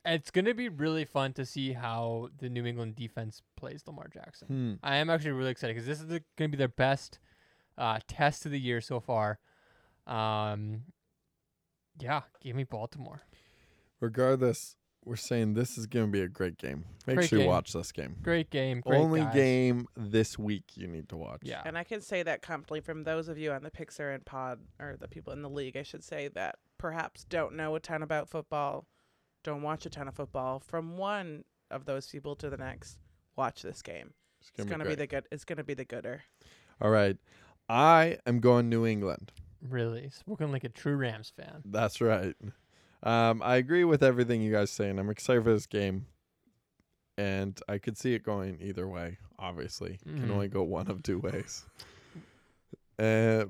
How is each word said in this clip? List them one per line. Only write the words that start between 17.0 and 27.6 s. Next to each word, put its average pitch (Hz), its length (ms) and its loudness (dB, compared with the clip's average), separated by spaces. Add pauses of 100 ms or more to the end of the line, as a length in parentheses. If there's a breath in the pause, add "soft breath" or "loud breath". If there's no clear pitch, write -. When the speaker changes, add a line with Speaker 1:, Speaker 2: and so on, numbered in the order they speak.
Speaker 2:
Make 131 120 2
Speaker 1:
Great - 120 4
Speaker 2:
sure 110 100 8
you 98 60 8
Speaker 1:
game. 90 60 6
Speaker 2:
watch 87 220 2
this 82 180 -6
game. 67 300 -8
Speaker 1:
Great 170 280 2
game. 131 320 0
Great 127 180 6
Speaker 2:
Only 160 220 6
Speaker 1:
guys. 143 120 2
Speaker 2:
game 127 540 6 (100)
this 110 420 2
week 104 380 -4
you 92 100 -8
need 80 220 -10
to 82 80 -12
watch. 71 260 -10
Speaker 1:
Yeah. - 220 -8
Speaker 3:
And 160 120 -8
I 175 60 -6
can 220 180 -8
say 180 220 -2
that 160 180 -2
comfortably 156 400 -8
from 156 220 -8
those 160 240 -2
of 160 100 -8
you 156 140 -2
on 135 120 -4
the 147 80 -14
Pixar 147 420 -10
and 135 120 -10
Pod, 131 340 -8 (200)
or 143 180 -12
the 135 100 -14
people 160 260 -14
in 143 80 -10
the 143 80 -10
league, 139 260 -8
I 139 80 -8
should - 200 -16
say, 147 260 -8
that 90 300 -6 (180)
perhaps 165 460 -8
don't 156 320 -2
know 156 200 -4